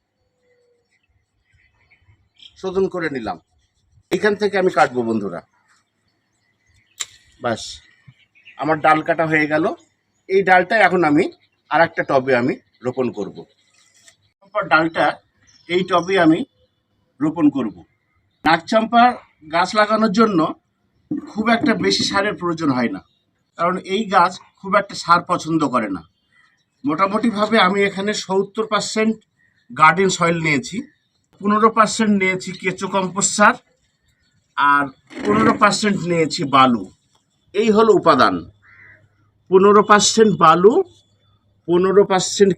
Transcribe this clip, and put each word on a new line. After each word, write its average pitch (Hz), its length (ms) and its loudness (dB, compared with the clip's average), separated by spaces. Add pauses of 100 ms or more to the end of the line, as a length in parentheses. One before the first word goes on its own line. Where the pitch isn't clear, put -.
(2500)
শোধন 190 240 -2 (100)
করে 170 220 -6
নিলাম। 101 220 -8 (800)
এখান 208 240 0
থেকে 202 220 -2
আমি 180 160 2
কাটবো 127 300 2
বন্ধুরা। 98 320 -6 (2000)
বাস, 113 180 -4 (1000)
আমার 156 220 0
ডাল 156 140 4 (100)
কাটা 165 240 0
হয়ে 151 200 0
গেল। 156 120 0 (640)
এই 190 200 2
ডালটা 185 280 4 (100)
এখন 180 140 0 (100)
আমি 156 140 2 (460)
আর 151 160 2
একটা 170 240 -6
টবে 135 220 0 (100)
আমি 151 120 -2 (320)
রোপণ 127 200 -4 (120)
করব। 90 180 -10 (1000)
চম্পার - 340 -8
ডালটা 160 340 0 (640)
এই 180 220 -2
টবে 180 240 0 (100)
আমি 160 140 4 (840)
রোপণ 151 260 -2 (100)
করব। 107 200 -6 (680)
নাগচম্পার 226 640 2 (440)
গাছ 180 140 0 (100)
লাগানোর 214 400 0
জন্য 214 220 2 (880)
খুব 214 160 -6 (100)
একটা 226 160 -2 (120)
বেশি 196 260 -2
সারের 202 300 -4
প্রয়োজন 165 360 -4
হয় 120 180 -4
না, 98 60 -12 (580)
কারণ 175 160 -2 (200)
এই 220 80 -2 (120)
গাছ 185 180 4 (260)
খুব 190 220 -8
একটা - 220 -10
সার 170 180 2 (100)
পছন্দ 160 300 -2 (140)
করে 110 220 -2
না। 80 60 -16 (840)
মোটামুটিভাবে 202 720 -2 (100)
আমি 202 120 0 (100)
এখানে 196 240 -4 (120)
সত্তর 196 480 -4
পার্সেন্ট 220 440 -2 (540)
গার্ডেন 160 480 2
সয়েল 170 280 0
নিয়েছি, 147 300 -4 (640)
পনেরো 208 280 0 (100)
পার্সেন্ট 214 340 0 (100)
নিয়েছি 190 280 -4 (100)
কেঁচো 185 340 -6
কম্পোস্ট 190 440 -4
সার, 214 160 4 (1000)
আর 143 280 2 (400)
পনেরো 220 280 2 (100)
পার্সেন্ট 202 360 0 (120)
নিয়েছি 165 320 -2 (120)
বালু। 127 300 2 (720)
এই 220 220 0
হলো 220 140 6 (100)
উপাদান, 123 340 2 (1160)
পনেরো 196 400 6
পার্সেন্ট 214 420 4 (100)
বালু, 175 320 6 (960)
পনেরো 185 420 4
পার্সেন্ট 190 480 2